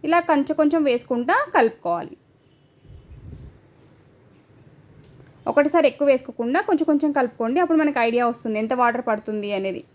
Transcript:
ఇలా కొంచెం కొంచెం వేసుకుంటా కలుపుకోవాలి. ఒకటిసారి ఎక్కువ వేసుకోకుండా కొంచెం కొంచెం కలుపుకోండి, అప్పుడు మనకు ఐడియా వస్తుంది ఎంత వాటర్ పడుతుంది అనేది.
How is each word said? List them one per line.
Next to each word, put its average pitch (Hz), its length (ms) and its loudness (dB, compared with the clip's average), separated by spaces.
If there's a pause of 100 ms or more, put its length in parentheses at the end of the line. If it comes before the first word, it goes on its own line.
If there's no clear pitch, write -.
ఇలా 330 100 2 (100)
కొంచెం 302 320 0
కొంచెం 311 280 4
వేసుకుంటా 247 480 0 (180)
కలుపుకోవాలి. 226 580 0 (3500)
ఒకటిసారి 294 400 4
ఎక్కువ 285 200 -2
వేసుకోకుండా 254 560 -2
కొంచెం 330 220 0
కొంచెం 302 280 2
కలుపుకోండి, 247 460 -2
అప్పుడు 330 200 2
మనకు 285 240 -2
ఐడియా 240 240 0
వస్తుంది 220 320 -6
ఎంత 226 180 -2
వాటర్ 240 260 0
పడుతుంది 214 420 -4 (100)
అనేది. 190 220 -6 (120)